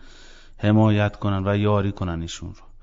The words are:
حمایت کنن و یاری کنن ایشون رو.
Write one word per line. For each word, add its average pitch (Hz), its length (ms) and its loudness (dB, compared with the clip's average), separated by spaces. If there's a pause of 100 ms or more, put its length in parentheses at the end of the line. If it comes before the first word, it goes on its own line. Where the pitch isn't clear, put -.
(580)
حمایت 104 580 2
کنن 98 320 -4
و 101 100 0
یاری 104 340 0
کنن 87 300 -6
ایشون 82 280 -12
رو. 92 120 -18 (220)